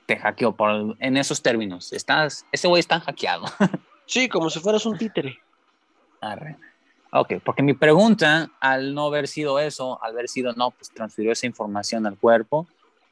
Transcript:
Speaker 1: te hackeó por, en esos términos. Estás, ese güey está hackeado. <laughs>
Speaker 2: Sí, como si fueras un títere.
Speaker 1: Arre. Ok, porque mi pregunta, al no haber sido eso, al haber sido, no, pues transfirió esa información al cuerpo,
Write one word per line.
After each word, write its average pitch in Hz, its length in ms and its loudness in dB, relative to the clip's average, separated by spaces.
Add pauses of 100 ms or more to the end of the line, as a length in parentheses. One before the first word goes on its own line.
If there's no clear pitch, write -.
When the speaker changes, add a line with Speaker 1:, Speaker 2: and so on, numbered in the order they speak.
Speaker 1:
te 110 100 0
hackeó 104 400 -2
por, 107 420 0
en 131 180 0
esos 139 240 -2
términos. 110 520 -2
Estás, 147 580 -2
ese - 180 0
güey 175 120 6
está 165 200 0
hackeado. 92 460 -4 (120)
<laughs> - 320 0 (160)
Speaker 2:
Sí, 254 220 0
como 165 220 0
si 165 100 -8
fueras 214 240 0
un 214 140 -4
títere. 160 400 -6 (840)
Speaker 1:
Arre. 107 380 -12 (520)
Ok, 135 320 0
porque 131 200 -2
mi 143 100 4
pregunta, 160 760 4 (100)
al 135 340 0
no 147 120 -2
haber 147 220 0
sido 143 300 -2
eso, 135 460 -4
al 113 80 -6
haber 120 160 -6
sido, 123 240 -4
no, 123 200 -2
pues - 180 -20
transfirió 110 420 -4
esa 120 140 -4
información 107 600 -4
al 101 120 -6
cuerpo, 117 480 2 (460)